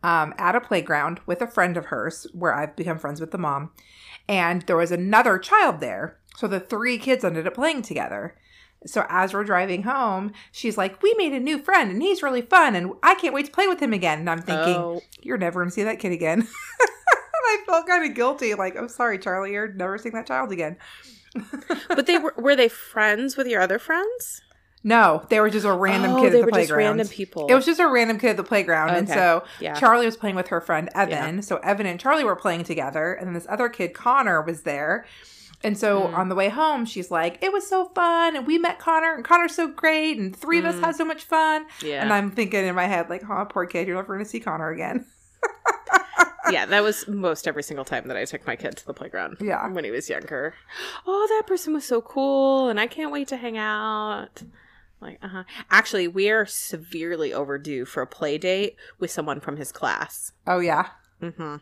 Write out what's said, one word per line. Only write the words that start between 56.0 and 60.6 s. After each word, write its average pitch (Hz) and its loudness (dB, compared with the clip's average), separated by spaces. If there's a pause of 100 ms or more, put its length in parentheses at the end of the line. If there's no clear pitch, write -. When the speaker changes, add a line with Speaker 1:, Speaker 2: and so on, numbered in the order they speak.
Speaker 2:
we 190 0
are 220 2
severely 165 -8
overdue 139 -6
for - -8
a 131 -6
play 151 -4
date 185 -2 (240)
with 175 -6
someone 151 -6
from 143 -10
his 147 -10
class. - -6 (140)
Speaker 1:
Oh, 180 2
yeah? 170 0 (340)